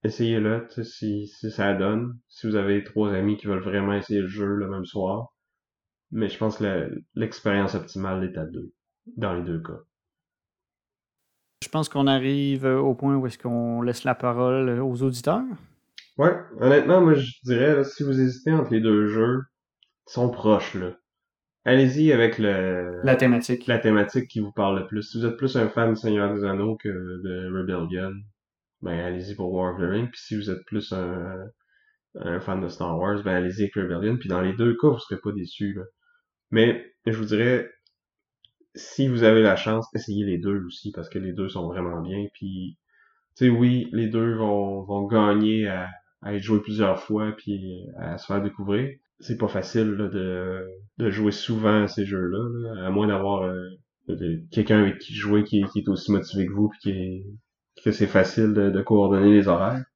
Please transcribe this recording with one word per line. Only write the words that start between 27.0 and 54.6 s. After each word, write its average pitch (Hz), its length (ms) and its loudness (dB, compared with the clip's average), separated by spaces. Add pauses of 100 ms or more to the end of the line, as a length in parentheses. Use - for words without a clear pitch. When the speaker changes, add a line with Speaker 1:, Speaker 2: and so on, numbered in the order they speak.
Speaker 1:
Rebellion, 92 600 -6 (680)
ben, 87 160 -6
allez-y 90 380 -8
pour 92 160 -6
War 92 220 -2
of 95 80 -6
the - 20 -2
Ring. 104 260 -2
Puis - 140 -20
si 110 140 -8
vous 104 120 -6
êtes 92 160 -8
plus - 280 -6
un, 92 420 -8 (840)
un 85 180 -4
fan 95 220 -6
de 87 80 -6
Star 85 280 -6
Wars, 101 240 -2
ben, 98 140 -2
allez-y 92 280 -2
avec 98 120 -4
Rebellion. 98 400 -2
Puis 123 140 -8
dans 90 100 0
les 92 140 0
deux 117 260 2
cas, 151 100 4
vous 123 100 0
serez - 200 -10
pas - 140 -6
déçus, 101 400 -6
là. 98 80 -10 (680)
Mais 117 340 4 (200)
je 110 120 -2
vous 110 80 -4
dirais, 113 440 2 (1080)
si - 340 -2
vous 117 140 2
avez 110 180 10
la 98 160 6
chance, 110 360 -2
essayez 104 320 -4
les 92 120 0
deux 98 300 -2
aussi, 98 260 -12
parce 82 160 -10
que 98 100 -6
les 92 140 -6
deux 95 160 -4
sont 87 180 -8
vraiment 87 320 -6
bien. 95 340 -6
Puis, 92 440 -10 (580)
tu 127 120 4
sais, - 20 8
oui, 123 420 4
les 113 160 0
deux 113 280 0
vont, 101 480 -2
vont 101 220 -4
gagner 107 640 4
à, 92 220 -6 (320)
à 101 120 -8
être 101 100 -4
joués 107 180 2
plusieurs 104 400 0
fois, 107 340 -2
puis 95 480 -8 (140)
à 82 200 -8
se - 100 -16
faire 98 140 -2
découvrir. 101 540 -4 (240)
C'est 117 200 -8
pas 107 80 0
facile, 107 460 -2
là, 101 160 -2
de, 92 540 -6 (360)
de 113 100 0
jouer 104 220 2
souvent 107 500 2
à 101 60 2
ces 101 180 -4
jeux-là, 98 440 -4 (260)
là, 92 100 -8
à 95 60 -2
moins 104 160 2
d'avoir, 98 380 0
euh, 92 220 -6 (400)
de, 85 440 -4
quelqu'un 107 320 4